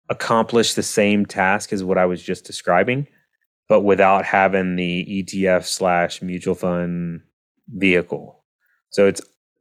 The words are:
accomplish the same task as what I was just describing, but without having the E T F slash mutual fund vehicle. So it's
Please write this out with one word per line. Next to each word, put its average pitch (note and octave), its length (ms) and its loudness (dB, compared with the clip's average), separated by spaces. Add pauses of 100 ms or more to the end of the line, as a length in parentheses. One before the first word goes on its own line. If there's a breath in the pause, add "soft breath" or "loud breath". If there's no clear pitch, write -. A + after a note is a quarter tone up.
accomplish A#2 680 0
the G#2 80 -4
same G2+ 420 0
task G2+ 480 -2
as F#2+ 100 -4
what F#2 140 0
I F#2 80 2
was F2+ 180 -4
just - 220 -8
describing, A#2 600 0 (600)
but G#2+ 140 4
without F#2+ 420 4
having F#2+ 540 2
the F2+ 60 -2
E F#2 400 -4
T F#2+ 240 -2
F F2+ 180 2
slash F2 560 -2
mutual F2+ 340 -4
fund F2 640 -4 (460)
vehicle. F2+ 800 -2 (460)
So G2+ 160 4
it's G2 140 -2 (400)